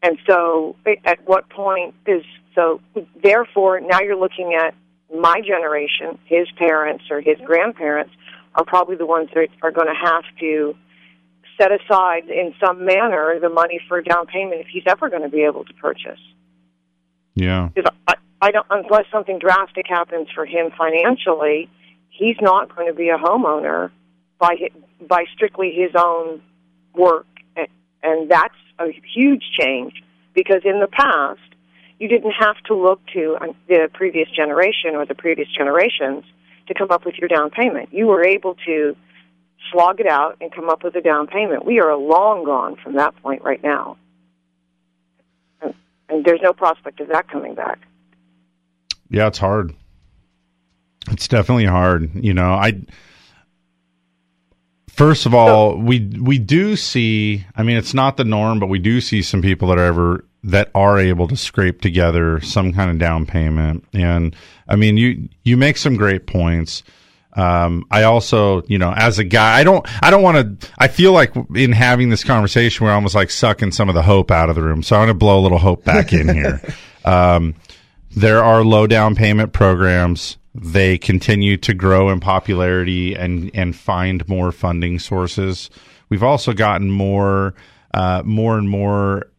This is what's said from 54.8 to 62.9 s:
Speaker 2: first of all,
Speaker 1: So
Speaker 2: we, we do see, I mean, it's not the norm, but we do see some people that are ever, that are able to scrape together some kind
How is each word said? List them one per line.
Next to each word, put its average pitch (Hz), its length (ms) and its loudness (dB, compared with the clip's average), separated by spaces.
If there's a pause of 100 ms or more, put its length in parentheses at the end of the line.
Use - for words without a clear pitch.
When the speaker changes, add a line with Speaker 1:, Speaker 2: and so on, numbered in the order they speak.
Speaker 2:
first 151 300 4
of 117 80 0
all, 110 380 6
Speaker 1:
So - 40 -6
Speaker 2:
we, 120 220 0 (200)
we 131 200 2
do 180 360 0
see, 107 720 -2 (100)
I 110 80 -4
mean, 117 140 2
it's - 160 -6
not 135 240 0
the 135 80 -2
norm, 107 340 0
but 95 80 -4
we 95 120 -2
do 113 200 0
see 110 220 -2
some 92 220 -2
people 95 240 0
that 90 100 4
are 87 80 4
ever, 87 400 0 (180)
that 98 300 0
are 101 260 4
able 90 280 2
to 131 100 -4
scrape - 440 -2
together 85 600 0
some 92 320 -2
kind 95 160 0